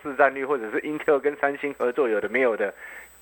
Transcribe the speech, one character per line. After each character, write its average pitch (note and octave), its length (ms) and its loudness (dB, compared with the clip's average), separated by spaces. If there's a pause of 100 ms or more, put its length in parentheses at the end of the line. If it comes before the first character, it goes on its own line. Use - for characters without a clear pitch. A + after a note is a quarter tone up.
市 C#3+ 140 -6
占 C3+ 180 6
率， C#3 100 -4
或 C#3+ 140 0
者 G#2+ 120 -6
是 C#3+ 120 -2
Intel D3+ 360 2
跟 D3 180 0
三 C#3+ 200 0
星 C#3+ 160 -4
合 A#2+ 180 -2
作， C3+ 160 2
有 G#2+ 140 2
的 G2+ 80 -4
没 B2 140 2
有 A#2 120 4
的， G2+ 200 -2 (460)